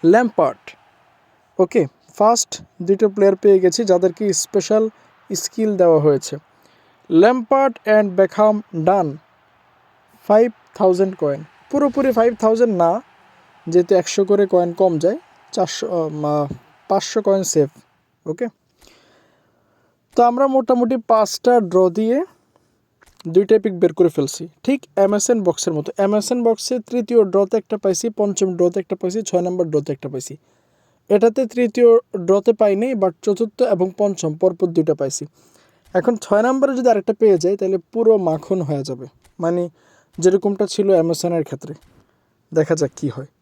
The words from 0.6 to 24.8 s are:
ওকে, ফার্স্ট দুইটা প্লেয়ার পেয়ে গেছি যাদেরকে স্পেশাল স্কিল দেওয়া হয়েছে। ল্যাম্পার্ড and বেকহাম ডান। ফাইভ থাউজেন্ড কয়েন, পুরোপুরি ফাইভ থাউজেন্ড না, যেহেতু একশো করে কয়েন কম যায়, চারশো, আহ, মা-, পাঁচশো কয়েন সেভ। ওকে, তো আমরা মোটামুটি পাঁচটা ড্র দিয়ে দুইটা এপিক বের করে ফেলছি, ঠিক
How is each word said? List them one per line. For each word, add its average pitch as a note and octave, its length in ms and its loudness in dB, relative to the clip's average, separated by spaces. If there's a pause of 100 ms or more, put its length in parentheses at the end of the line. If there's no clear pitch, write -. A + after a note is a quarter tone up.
ওকে, F3+ 260 0 (300)
ফার্স্ট - 460 0 (200)
দুইটা G3 260 0
প্লেয়ার G3 280 2
পেয়ে G3 240 4
গেছি F#3 240 0
যাদেরকে F#3 500 0
স্পেশাল G#3+ 560 -2 (440)
স্কিল G#3 440 -4
দেওয়া E3+ 220 4
হয়েছে। D3 380 0 (760)
ল্যাম্পার্ড B3 760 2
and G#3+ 240 2
বেকহাম G#3 540 0 (200)
ডান। E3+ 340 0 (1080)
ফাইভ A3+ 240 4 (240)
থাউজেন্ড F#3 400 2
কয়েন, D3 280 -4 (280)
পুরোপুরি C#4 400 0
ফাইভ A#3 280 2
থাউজেন্ড A3 360 2
না, F3 260 2 (680)
যেহেতু F3 280 2
একশো F#3 300 0
করে G3+ 220 2
কয়েন F3 260 0
কম F3 260 0
যায়, F#3+ 180 0 (340)
চারশো, F#3 520 -4
আহ, D#3 60 -6
মা-, D3 440 -4 (340)
পাঁচশো G3 340 -2
কয়েন G3 220 0
সেভ। D3 260 0 (560)
ওকে, F3+ 220 -8 (1700)
তো A#3+ 80 4
আমরা B3 240 2
মোটামুটি B3+ 500 0
পাঁচটা A3+ 600 2
ড্র F#3 300 2
দিয়ে A3+ 360 -2 (1000)
দুইটা F#3+ 280 2
এপিক G3 240 -2
বের E3+ 140 2
করে F3 160 2
ফেলছি, D#3 380 -6 (160)
ঠিক C4+ 220 -2 (100)